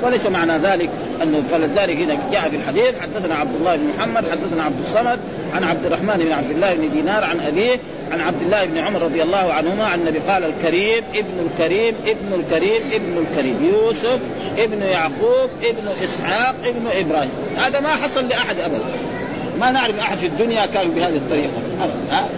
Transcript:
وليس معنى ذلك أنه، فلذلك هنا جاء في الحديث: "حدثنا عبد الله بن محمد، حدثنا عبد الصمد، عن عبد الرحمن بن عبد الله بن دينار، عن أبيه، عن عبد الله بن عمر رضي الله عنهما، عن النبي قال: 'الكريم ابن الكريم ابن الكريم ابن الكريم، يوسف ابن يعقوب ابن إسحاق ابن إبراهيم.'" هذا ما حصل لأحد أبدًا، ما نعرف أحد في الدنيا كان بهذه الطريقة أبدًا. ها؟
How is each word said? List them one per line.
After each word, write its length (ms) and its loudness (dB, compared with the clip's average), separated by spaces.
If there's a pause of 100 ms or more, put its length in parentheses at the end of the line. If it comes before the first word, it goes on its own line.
وليس 220 2
معنى 320 2
ذلك 320 2 (340)
أنه، 280 2
فلذلك 440 2
هنا 220 0 (140)
جاء 180 0
في 60 -4
الحديث: 440 2
"حدثنا 360 -4
عبد 200 -2
الله 200 2
بن 120 0 (100)
محمد، 340 0
حدثنا 320 -2
عبد 160 -2
الصمد، 400 0 (340)
عن 100 0
عبد 220 0
الرحمن 320 0
بن 140 2
عبد 200 0
الله 220 2
بن 200 0
دينار، 300 2
عن 160 -2
أبيه، 380 2 (340)
عن 100 -2
عبد 200 -2
الله 240 2
بن 120 -2
عمر 240 0
رضي 220 2
الله 300 2
عنهما، 320 0
عن 140 0
النبي 200 0
قال: 240 0
'الكريم 600 2 (120)
ابن 360 -2
الكريم 440 2 (120)
ابن 320 -2
الكريم 420 2 (120)
ابن 340 0
الكريم، 460 2
يوسف 460 2 (380)
ابن 240 0
يعقوب 680 2 (140)
ابن 240 -2 (160)
إسحاق 520 0 (100)
ابن 220 -2
إبراهيم.'" 440 0 (260)
هذا 220 2
ما 100 0
حصل 380 0
لأحد 320 -2
أبدًا، 240 -2 (760)
ما 120 4
نعرف 280 0
أحد 180 -2
في 100 -2
الدنيا 380 2
كان 240 0
بهذه 260 2
الطريقة 360 0 (300)
أبدًا. 360 -2
ها؟ 80 2 (120)